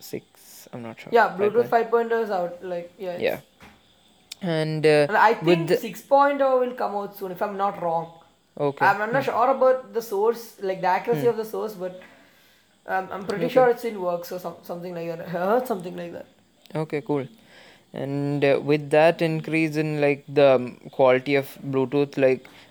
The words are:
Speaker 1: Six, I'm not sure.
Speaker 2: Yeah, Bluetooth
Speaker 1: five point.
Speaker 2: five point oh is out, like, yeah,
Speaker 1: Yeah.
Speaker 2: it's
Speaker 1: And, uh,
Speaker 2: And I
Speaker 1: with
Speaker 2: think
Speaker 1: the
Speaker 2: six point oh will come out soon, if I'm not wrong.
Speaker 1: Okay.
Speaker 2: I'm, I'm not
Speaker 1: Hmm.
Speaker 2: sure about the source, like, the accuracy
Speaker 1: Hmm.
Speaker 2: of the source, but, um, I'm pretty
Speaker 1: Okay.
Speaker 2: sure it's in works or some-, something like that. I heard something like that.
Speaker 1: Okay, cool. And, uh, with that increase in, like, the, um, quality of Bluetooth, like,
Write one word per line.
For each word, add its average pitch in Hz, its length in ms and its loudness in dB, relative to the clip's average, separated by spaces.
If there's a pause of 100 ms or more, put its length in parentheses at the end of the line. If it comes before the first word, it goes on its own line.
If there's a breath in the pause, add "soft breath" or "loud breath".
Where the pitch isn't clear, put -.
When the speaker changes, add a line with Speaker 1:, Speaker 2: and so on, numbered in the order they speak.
Speaker 1:
Six, - 720 -16
I'm 123 100 -14
not 113 160 -14
sure. - 140 -18
Speaker 2:
Yeah, 202 260 2
Bluetooth 208 300 0
Speaker 1:
five - 20 -6
point. - 0 -
Speaker 2:
five 226 220 0
point 233 200 0
oh 226 100 0
is 208 80 -6
out, 175 340 -4
like, 175 340 -10
yeah, 180 180 -8
Speaker 1:
Yeah. - 180 -2
Speaker 2:
it's - 1080 -20
Speaker 1:
And, 156 420 -2
uh, 151 240 6
Speaker 2:
And 208 80 2
I 214 180 6
Speaker 1:
with 185 100 -6
Speaker 2:
think 165 240 4
Speaker 1:
the 175 80 2
Speaker 2:
six 196 260 -6
point 277 400 4
oh 262 160 2
will 247 160 -2
come 202 220 -4
out 202 200 -8
soon, 190 140 -10
if 175 100 -8
I'm 202 160 -4
not 196 240 -4
wrong. 165 300 -4 (460)
Speaker 1:
Okay. 143 300 0
Speaker 2:
I'm, 202 160 4
I'm 220 100 -4
not 262 120 0
Speaker 1:
Hmm. 254 80 -4
Speaker 2:
sure 233 180 2
about 254 440 2
the 226 60 -4
source, 226 640 -4
like, 190 180 -4
the 180 60 -2
accuracy 180 360 0
Speaker 1:
Hmm. 240 80 2
Speaker 2:
of 220 80 -2
the 220 60 -6
source, 214 280 -8
but, 180 280 -12 (840 soft breath)
um, 190 240 -4
I'm 190 140 -10
pretty 185 220 -4
Speaker 1:
Okay. - 80 -2
Speaker 2:
sure 254 140 6
it's 240 160 0
in 214 160 -6
works 175 300 -4
or 185 80 -8
some-, 175 240 -10
something 175 320 -12
like 170 140 -8
that. 165 180 -10
I 175 40 -12
heard 196 360 0
something 180 300 -8
like 175 160 -12
that. - 140 -16 (460)
Speaker 1:
Okay, 156 280 -4
cool. 139 260 -4 (680 soft breath)
And, 143 520 -2
uh, 139 180 4
with 143 280 0
that 156 320 6
increase 160 520 -2
in, 151 260 -2
like, 143 280 2
the, 139 260 6
um, 123 220 -2 (160)
quality 131 420 2
of 139 320 -2
Bluetooth, 135 500 0
like, 131 300 2 (240 loud breath)